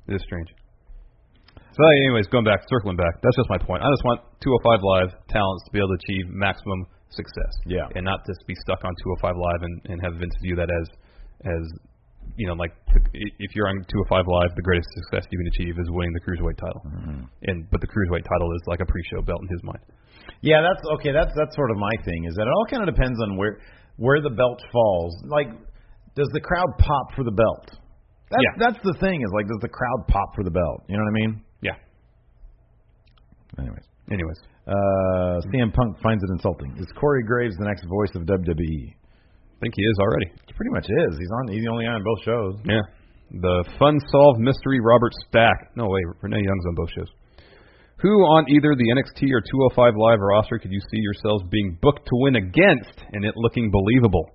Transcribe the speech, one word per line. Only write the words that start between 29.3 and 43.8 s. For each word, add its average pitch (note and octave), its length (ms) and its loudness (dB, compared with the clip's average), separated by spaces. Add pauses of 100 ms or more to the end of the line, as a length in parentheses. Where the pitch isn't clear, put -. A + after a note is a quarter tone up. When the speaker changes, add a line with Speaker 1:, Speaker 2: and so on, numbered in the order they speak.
Speaker 2:
like, G#2 140 -2
does G#2+ 160 -6
the A2+ 80 -8
crowd B2 300 -6 (100)
pop G2 240 0
for G#2+ 80 -6
the F#2 80 -2
belt? E2+ 400 -2
You G2 80 -4
know G#2+ 80 0
what G#2+ 80 -2
I A2 80 0
mean? A2 220 -4 (180)
Speaker 1:
Yeah. G2+ 120 -4 (1800)
Speaker 2:
Anyways. A#1 280 -12 (260)
Speaker 1:
Anyways. E2 260 -6 (300)
Speaker 2:
Uh, F#2 720 0 (100)
C C3 100 0
M A2 120 0
Punk A#2 300 0
finds A2 200 0
it F#2+ 80 -4
insulting. D#2+ 480 -4
Is A#2+ 80 -8 (140)
Corey C#3+ 240 0
Graves A#2+ 340 -2
the G2+ 80 -6
next G2 220 -6
voice G2 260 -2
of E2+ 120 -8
W F#2 200 0
W E2+ 160 -2
E? D#2 320 -6
Speaker 1:
I - 640 -20
think A2+ 140 -6
he G2+ 80 -2
is G#2+ 160 2
already. G2 320 0 (160)
Speaker 2:
He - 80 -20
pretty A#3+ 160 -6
much - 160 -4
is. G#2+ 320 0
He's F2+ 160 -8
on. B2 160 -6
He's G#2+ 140 -6
the A#2 80 -4
only A#2 140 -4
guy A#2 120 -4
on G2 60 -8
both G#2+ 180 -2
shows. A2 400 -2
Speaker 1:
Yeah. A2 220 0 (580)
The F2+ 220 2 (140)
Fun D3 200 6 (140)